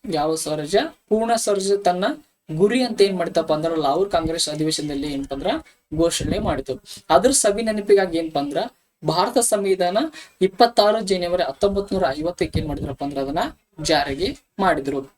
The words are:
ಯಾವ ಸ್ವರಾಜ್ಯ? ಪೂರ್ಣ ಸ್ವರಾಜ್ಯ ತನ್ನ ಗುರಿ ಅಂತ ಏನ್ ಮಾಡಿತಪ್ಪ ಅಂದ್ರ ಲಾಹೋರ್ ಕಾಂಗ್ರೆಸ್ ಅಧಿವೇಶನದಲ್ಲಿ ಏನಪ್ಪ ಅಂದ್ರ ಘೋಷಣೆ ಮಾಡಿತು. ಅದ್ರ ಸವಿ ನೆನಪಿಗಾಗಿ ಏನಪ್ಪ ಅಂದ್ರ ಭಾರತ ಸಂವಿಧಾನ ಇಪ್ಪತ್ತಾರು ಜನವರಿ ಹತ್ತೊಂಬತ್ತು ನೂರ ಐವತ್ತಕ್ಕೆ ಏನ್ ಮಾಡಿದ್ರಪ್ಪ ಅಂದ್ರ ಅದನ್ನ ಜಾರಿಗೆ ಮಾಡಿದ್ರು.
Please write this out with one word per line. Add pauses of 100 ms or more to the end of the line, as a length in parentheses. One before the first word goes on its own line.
(100)
ಯಾವ
ಸ್ವರಾಜ್ಯ? (280)
ಪೂರ್ಣ
ಸ್ವರಾಜ್ಯ
ತನ್ನ (460)
ಗುರಿ
ಅಂತ
ಏನ್
ಮಾಡಿತಪ್ಪ
ಅಂದ್ರ
ಲಾಹೋರ್
ಕಾಂಗ್ರೆಸ್
ಅಧಿವೇಶನದಲ್ಲಿ
ಏನಪ್ಪ
ಅಂದ್ರ (440)
ಘೋಷಣೆ
ಮಾಡಿತು. (360)
ಅದ್ರ
ಸವಿ
ನೆನಪಿಗಾಗಿ
ಏನಪ್ಪ
ಅಂದ್ರ (440)
ಭಾರತ
ಸಂವಿಧಾನ (420)
ಇಪ್ಪತ್ತಾರು
ಜನವರಿ
ಹತ್ತೊಂಬತ್ತು
ನೂರ (120)
ಐವತ್ತಕ್ಕೆ
ಏನ್
ಮಾಡಿದ್ರಪ್ಪ
ಅಂದ್ರ
ಅದನ್ನ (380)
ಜಾರಿಗೆ (300)
ಮಾಡಿದ್ರು. (200)